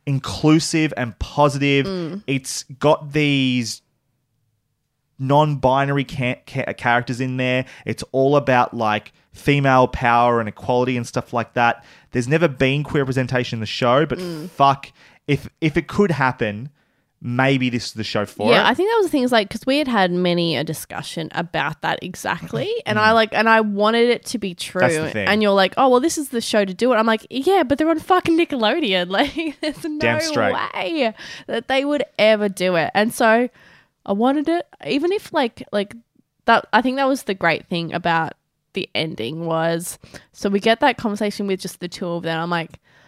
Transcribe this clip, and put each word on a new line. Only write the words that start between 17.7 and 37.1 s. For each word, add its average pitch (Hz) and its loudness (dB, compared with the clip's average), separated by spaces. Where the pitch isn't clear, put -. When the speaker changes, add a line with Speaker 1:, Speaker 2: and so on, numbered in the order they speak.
Speaker 1:
is - -14
the 110 -6
show 104 -2
for 214 -2
Speaker 2:
Yeah, 226 6
Speaker 1:
it. - 4
Speaker 2:
I - 4
think 370 0
that 466 0
was 392 2
the - -4
thing, 269 0
is, 247 0
like, 214 2
'cause - -10
we 269 0
had 294 -2
had 196 2
many 175 0
a 127 -2
discussion - -10
about 156 -6
that 160 -4
exactly, 185 -8
Speaker 1:
Mm. 453 -6
Speaker 2:
and 214 -2
I, 220 4
like, 220 2
and 220 2
I 220 6
wanted 220 2
it 233 0
to - -6
be 196 -6
true. - -8
Speaker 1:
That's 175 2
the 156 -2
thing. 104 -2
Speaker 2:
And 208 2
you're 208 4
like, 190 2
"Oh, 262 4
well, 247 6
this 320 -2
is 285 -6
the 233 -4
show 214 0
to 190 -4
do 240 0
it." - 2
I'm 220 2
like, 220 0
"Yeah, 359 2
but 262 0
they're 311 0
on 320 2
fucking 349 2
Nickelodeon." 226 0
<laughs> 196 -2
Like, 294 -2
there's 302 -8
no 302 -6
Speaker 1:
Damn 120 0
straight. 107 0
Speaker 2:
way 285 -2
that 233 -6
they 269 0
would 285 0
ever 208 4
do 185 0
it. 156 2
And 214 2
so 233 4
I 196 -2
wanted 269 0
it, 339 0
even 285 0
if, 415 -6
like, 262 -2
like, 202 -4
that, - 2
I 220 6
think 254 0
that 277 0
was 262 0